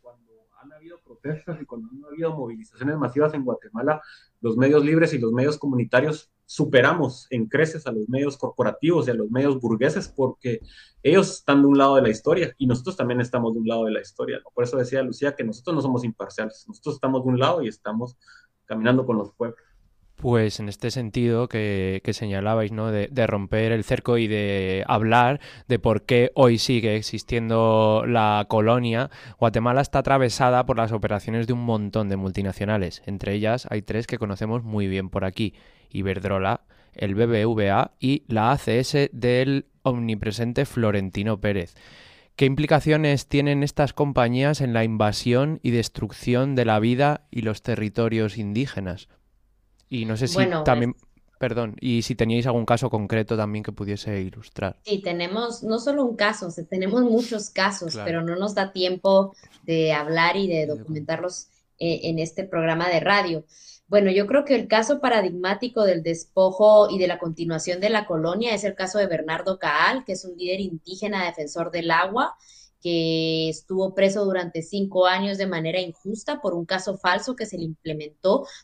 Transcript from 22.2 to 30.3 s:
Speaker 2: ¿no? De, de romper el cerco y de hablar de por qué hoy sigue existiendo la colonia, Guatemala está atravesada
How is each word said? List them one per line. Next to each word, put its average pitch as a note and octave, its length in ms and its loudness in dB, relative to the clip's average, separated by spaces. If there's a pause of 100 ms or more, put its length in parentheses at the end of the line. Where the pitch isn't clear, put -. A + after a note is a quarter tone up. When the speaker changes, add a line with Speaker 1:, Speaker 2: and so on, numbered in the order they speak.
Speaker 2:
¿no? A2 200 -4
De, G#2 160 -2
de B2 180 0
romper G#2+ 460 0
el A2+ 120 0
cerco A#2+ 360 0
y A2+ 80 0
de G2 600 -2
hablar A#2+ 520 4 (280)
de A#2+ 120 2
por A2 260 2
qué B2 300 4
hoy A#2+ 240 6
sigue A2+ 360 0
existiendo A2 1080 2
la G#2+ 420 2
colonia, A#2 640 2 (300)
Guatemala A#2 420 2
está C#3 180 0
atravesada B2+ 680 2